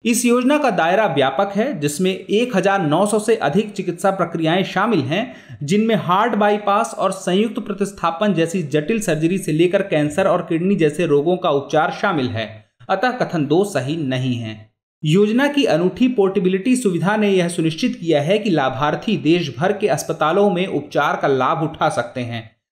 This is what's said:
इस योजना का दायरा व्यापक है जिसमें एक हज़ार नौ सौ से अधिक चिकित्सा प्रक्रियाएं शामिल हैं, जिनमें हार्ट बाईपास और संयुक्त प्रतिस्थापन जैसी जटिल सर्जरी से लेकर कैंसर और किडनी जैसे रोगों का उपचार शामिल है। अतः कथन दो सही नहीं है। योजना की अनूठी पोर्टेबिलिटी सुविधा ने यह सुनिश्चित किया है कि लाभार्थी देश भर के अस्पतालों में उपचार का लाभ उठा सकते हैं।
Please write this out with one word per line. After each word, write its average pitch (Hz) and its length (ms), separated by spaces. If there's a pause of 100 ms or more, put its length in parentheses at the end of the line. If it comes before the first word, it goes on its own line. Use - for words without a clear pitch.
इस 240 200
योजना 247 320
का 285 120
दायरा 180 380
व्यापक 143 480
है 220 240
जिसमें 147 320
एक 220 440
हज़ार 196 260
नौ 165 240
सौ 214 140
से 220 160
अधिक 208 360
चिकित्सा 175 400
प्रक्रियाएं 175 520
शामिल 202 360
हैं, 165 360 (280)
जिनमें 208 320
हार्ट 196 400
बाईपास 208 640
और 190 120
संयुक्त 196 480
प्रतिस्थापन 196 760
जैसी 165 300
जटिल 151 380
सर्जरी 165 360
से 175 140
लेकर 175 300
कैंसर 156 460
और 175 140
किडनी 175 340
जैसे 160 300
रोगों 151 320
का 180 120
उपचार 151 420
शामिल 160 380
है। 107 400 (200)
अतः 202 220
कथन 170 340
दो 160 180
सही 147 320
नहीं 131 400
है। 110 380 (320)
योजना 214 420
की 285 180
अनूठी 180 420
पोर्टेबिलिटी 196 680
सुविधा 196 420
ने 208 120
यह 185 180
सुनिश्चित 175 540
किया 160 200
है 185 180
कि 214 100
लाभार्थी 147 680
देश 147 420
भर 190 140
के 202 140
अस्पतालों 160 600
में 180 180
उपचार 147 480
का 175 120
लाभ 139 360
उठा 156 260
सकते 127 320
हैं। 117 380 (120)